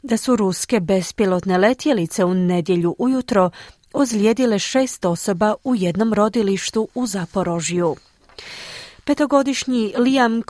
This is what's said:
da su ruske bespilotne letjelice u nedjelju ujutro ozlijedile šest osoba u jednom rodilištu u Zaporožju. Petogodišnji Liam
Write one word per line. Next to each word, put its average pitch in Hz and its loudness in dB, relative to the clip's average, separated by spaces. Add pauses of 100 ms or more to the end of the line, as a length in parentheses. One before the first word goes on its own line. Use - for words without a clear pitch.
da 226 -2
su 247 2
ruske 202 0
bespilotne 185 0
letjelice 208 2
u 180 2
nedjelju 175 0
ujutro 240 2 (420)
ozlijedile 226 2
šest - -2
osoba 190 0 (100)
u 254 0
jednom 190 0
rodilištu 208 0
u 247 -2
Zaporožju. 170 -2 (1080)
Petogodišnji 262 0
Liam 247 2